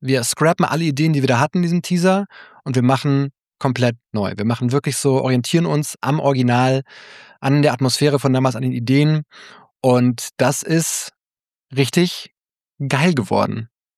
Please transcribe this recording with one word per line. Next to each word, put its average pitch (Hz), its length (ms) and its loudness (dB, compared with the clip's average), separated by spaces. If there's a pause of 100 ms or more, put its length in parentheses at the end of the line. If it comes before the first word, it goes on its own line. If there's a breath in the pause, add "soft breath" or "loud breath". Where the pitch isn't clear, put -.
Wir 131 220 -2
scrappen 160 420 0
alle 156 200 -2
Ideen, 156 300 0
die 139 80 0
wir 135 40 2
da 123 140 2
hatten 151 180 0
in 180 40 2
diesem 175 200 0
Teaser 185 440 0 (360 loud breath)
und 131 140 -4
wir 127 60 2
machen 139 480 0 (280)
komplett 120 380 0 (160)
neu. 98 240 -4
Wir 104 80 -4
machen 120 260 -2
wirklich - 280 -2
so, 135 220 0
orientieren 131 460 0
uns 151 340 -4
am 156 200 -2
Original, 131 640 2 (580 loud breath)
an 139 220 2
der 143 100 4
Atmosphäre 135 480 0
von 135 120 2
damals, 131 220 0
an 135 80 -8
den 127 100 -2
Ideen. 143 520 2 (580 loud breath)
Und 123 460 2 (100)
das 127 240 0
ist - 500 -2 (640)
richtig 156 560 0 (560)
geil 147 240 2
geworden, 107 560 -2 (300)